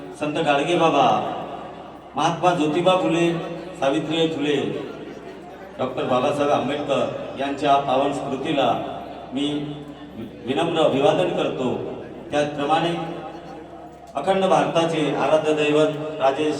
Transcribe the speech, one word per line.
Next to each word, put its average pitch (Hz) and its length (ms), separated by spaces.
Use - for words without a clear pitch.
संत 151 260
गाडगे 151 300
बाबा, 147 320
महात्मा 160 380
ज्योतिबा 156 480
फुले, 165 300
सावित्रीबाई 156 480
फुले, 143 280
डॉक्टर 151 260
बाबासाहेब 147 480
आंबेडकर 139 540
यांच्या 139 380
पावन 139 360
स्मृतीला 131 580
मी 143 140
विनम्र 156 360
अभिवादन 139 560
करतो. - 320
त्याचप्रमाणे 147 580
अखंड 190 300
भारताचे 160 600
आराध्य 156 380
दैवत 151 420
राजे 151 380